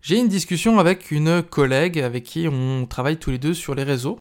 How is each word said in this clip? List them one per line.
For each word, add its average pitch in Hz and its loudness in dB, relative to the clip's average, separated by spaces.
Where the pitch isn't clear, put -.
J'ai 180 2
une 247 2
discussion 196 2
avec 185 2
une 160 2
collègue 151 0
avec 123 -4
qui 165 -4
on 131 -2
travaille 143 -2
tous - -6
les 123 -4
deux 151 -2
sur 147 -6
les 135 -4
réseaux, 135 -4